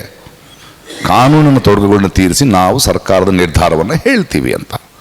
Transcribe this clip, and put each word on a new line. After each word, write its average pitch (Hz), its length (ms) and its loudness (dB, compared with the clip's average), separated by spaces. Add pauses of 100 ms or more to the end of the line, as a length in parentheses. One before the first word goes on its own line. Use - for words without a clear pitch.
(1080)
ಕಾನೂನಿನ 135 500 4
ತೊಡಕುಗಳನ್ನ 101 500 2
ತೀರಿಸಿ 92 380 0
ನಾವು 95 340 2
ಸರ್ಕಾರದ 92 500 -2
ನಿರ್ಧಾರವನ್ನ 87 640 0
ಹೇಳ್ತೀವಿ 165 600 -2
ಅಂತ - 200 -12 (280)